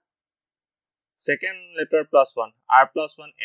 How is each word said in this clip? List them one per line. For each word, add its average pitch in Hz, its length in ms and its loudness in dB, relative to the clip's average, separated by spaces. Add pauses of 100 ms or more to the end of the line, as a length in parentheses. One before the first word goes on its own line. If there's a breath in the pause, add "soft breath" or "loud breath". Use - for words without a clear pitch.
(1200)
सेकंड 180 580 -10
लेटर 156 260 -2
प्लस 139 360 2
वन, 113 140 -6 (220)
R 131 120 8
प्लस 156 340 -8
वन 151 120 -20 (120)